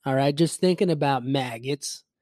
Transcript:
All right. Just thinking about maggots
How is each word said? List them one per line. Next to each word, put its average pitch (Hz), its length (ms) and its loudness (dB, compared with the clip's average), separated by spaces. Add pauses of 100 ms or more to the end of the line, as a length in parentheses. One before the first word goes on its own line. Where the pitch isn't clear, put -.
All 135 100 0
right. 143 200 2
Just 160 240 2
thinking 185 300 2
about 139 360 0
maggots 131 800 -4 (180)